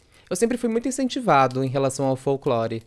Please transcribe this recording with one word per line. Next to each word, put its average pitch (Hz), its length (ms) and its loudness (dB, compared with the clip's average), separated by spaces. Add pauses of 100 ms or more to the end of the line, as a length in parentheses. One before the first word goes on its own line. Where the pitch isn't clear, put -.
(280)
Eu - 80 -4
sempre 233 220 0
fui 240 120 -2
muito 233 180 -2
incentivado 165 760 2
em 135 40 -2
relação 135 380 0
ao 131 100 2
folclore. 120 720 -2